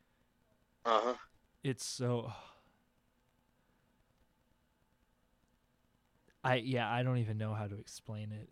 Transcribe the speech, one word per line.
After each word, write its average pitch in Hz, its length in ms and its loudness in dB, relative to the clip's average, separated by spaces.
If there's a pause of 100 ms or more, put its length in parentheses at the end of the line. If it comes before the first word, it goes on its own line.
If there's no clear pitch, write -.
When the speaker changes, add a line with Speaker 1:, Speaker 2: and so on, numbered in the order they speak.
(840)
Speaker 1:
Uh-huh. 117 300 4 (500)
Speaker 2:
It's 131 220 -4
so, 120 480 -2 (4000)
I, 127 120 4
yeah, 120 360 0
I 120 120 2
don't 127 140 2
even 110 200 0
know 107 160 -2
how 107 140 -2
to 101 100 -8
explain 107 540 -10
it. 107 200 -10